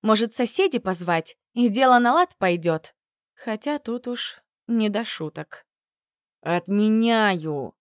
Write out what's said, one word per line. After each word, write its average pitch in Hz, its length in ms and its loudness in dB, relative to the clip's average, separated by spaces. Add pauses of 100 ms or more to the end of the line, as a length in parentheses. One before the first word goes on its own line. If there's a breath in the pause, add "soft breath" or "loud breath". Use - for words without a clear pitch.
Может, 220 300 2
соседей 262 460 0
позвать, 175 580 -2 (160)
и 240 160 2
дело 247 300 4
на 240 160 4
лад 349 240 2
пойдёт? 170 560 -2 (400)
Хотя 233 440 -6
тут 240 300 -8
уж - 320 -10 (260)
не 226 220 0
до 208 160 -2
шуток. - 640 -12 (760)
Отменяю 196 1400 0